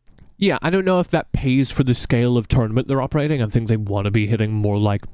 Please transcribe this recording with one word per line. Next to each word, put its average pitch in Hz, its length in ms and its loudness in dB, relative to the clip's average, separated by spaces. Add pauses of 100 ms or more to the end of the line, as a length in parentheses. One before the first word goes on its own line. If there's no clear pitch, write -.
(400)
yeah, 175 220 2
I 165 100 0
don't 190 120 2
know 185 160 2
if 175 100 -2
that - 220 -2
pays 131 400 0
for - 120 0
the 127 100 2
scale 123 440 0
of 113 120 -2
tournament 117 380 0
they're 135 160 -2
operating. 147 380 0
I 113 40 0
think 110 240 -2
they 113 80 2
wanna 101 340 -2
be 107 160 2
hitting 107 240 0
more 104 260 0
like 104 260 0 (100)